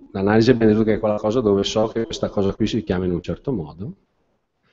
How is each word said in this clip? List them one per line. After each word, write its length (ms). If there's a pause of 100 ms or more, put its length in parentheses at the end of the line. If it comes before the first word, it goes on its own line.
(120)
l'analisi 380
abbiamo 220
detto 120
che 100
è 60
quella 160
cosa 240
dove 240
so 240
che 160
questa 240
cosa 260
qui 120
si 180
chiama 220
in 60
un 100
certo 280
modo, 440 (800)